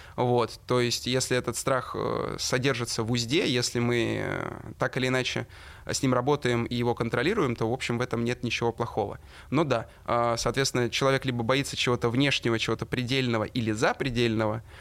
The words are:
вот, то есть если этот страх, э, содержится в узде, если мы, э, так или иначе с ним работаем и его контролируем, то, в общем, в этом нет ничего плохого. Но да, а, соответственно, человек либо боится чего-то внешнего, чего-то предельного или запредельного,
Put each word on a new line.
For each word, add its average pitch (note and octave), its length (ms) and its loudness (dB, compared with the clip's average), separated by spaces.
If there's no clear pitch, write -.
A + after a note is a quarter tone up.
вот, A#2+ 500 2
то B2+ 140 2
есть A#2+ 280 0
если B2+ 280 2
этот B2 220 -2
страх, C3 380 -2
э, A#2 440 -2
содержится B2 640 0
в A2 80 -2
узде, B2+ 380 2
если B2 300 0
мы, A#2 440 0
э, F#2+ 280 -4
так B2+ 160 -2
или B2+ 120 0
иначе B2+ 380 -2
с - 160 -4
ним C3 120 4
работаем B2 520 2
и B2 100 -4
его A#2+ 200 0
контролируем, B2 600 0
то, A2+ 140 0
в A#2+ 40 -2
общем, B2 240 -2
в A#2 40 -2
этом A#2+ 220 -2
нет A#2+ 200 -2
ничего A#2 280 0
плохого. A2 480 -4
Но D3 140 2
да, B2 240 0
а, A#2+ 320 2
соответственно, B2 520 0
человек C3+ 360 2
либо A#2+ 180 0
боится C3 320 0
чего-то A#2+ 340 2
внешнего, B2 500 2
чего-то A2+ 260 -2
предельного A#2+ 580 0
или A2 280 -2
запредельного, A#2 920 0